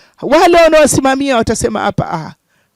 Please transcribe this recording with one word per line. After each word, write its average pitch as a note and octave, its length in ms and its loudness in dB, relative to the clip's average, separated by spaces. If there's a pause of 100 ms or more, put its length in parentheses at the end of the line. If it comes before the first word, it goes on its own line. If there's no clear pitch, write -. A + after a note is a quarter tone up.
(220)
wale E4+ 360 2
wanaosimamia C#4 800 2
watasema, A3+ 420 -4
"Hapa, G3 320 -4
ah, D#3+ 220 -10 (420)